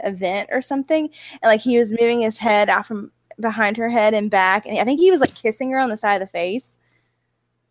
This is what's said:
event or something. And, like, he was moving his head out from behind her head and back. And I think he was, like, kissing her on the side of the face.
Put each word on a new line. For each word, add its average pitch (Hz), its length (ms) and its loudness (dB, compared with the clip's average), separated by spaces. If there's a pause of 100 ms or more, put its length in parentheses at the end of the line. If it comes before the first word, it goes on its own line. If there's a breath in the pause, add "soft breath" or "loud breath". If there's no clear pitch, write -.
event 190 480 -4
or 262 100 -2
something. 302 480 -2 (320 loud breath)
And, 226 80 2
like, 220 120 4
he 240 180 2
was 226 120 0
moving 233 300 0
his 220 160 -2
head 208 320 2
out 185 160 0
from 208 260 -12 (280)
behind 214 380 -2
her 233 120 -2
head 220 240 4
and 208 160 -2
back. 190 380 2
And 214 100 -4
I - 60 0
think 269 160 0
he 359 100 6
was, 359 120 4
like, 254 120 2
kissing 254 380 -6
her 262 80 0
on 262 100 0
the 214 80 -4
side 202 180 0
of 190 60 -2
the 190 60 -6
face. 180 500 -6 (920)